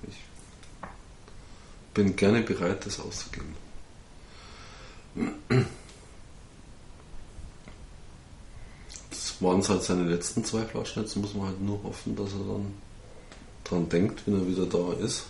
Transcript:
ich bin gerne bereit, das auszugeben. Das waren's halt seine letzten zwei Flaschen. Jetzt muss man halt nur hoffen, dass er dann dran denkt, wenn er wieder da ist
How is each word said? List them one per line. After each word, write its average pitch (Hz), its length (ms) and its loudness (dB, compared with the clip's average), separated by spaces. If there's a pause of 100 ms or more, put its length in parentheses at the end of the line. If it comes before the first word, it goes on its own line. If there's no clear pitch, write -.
ich - 80 -12 (1800)
bin 98 240 8
gerne 107 240 10
bereit, 92 440 2
das - 140 -2
auszugeben. - 560 -6 (4000)
Das - 300 -6
waren's 92 300 6
halt 92 140 6
seine 90 200 4
letzten 87 400 2
zwei 110 220 0
Flaschen. 113 380 -2
Jetzt - 120 -4
muss 101 180 0
man 98 140 0
halt 95 140 -2
nur 101 200 0
hoffen, - 360 -4
dass 101 160 -2
er 98 60 -2
dann 101 340 -2 (880)
dran 85 240 4
denkt, 90 380 4
wenn 101 120 6
er 90 100 4
wieder 92 180 4
da 87 260 4 (100)
ist 117 280 0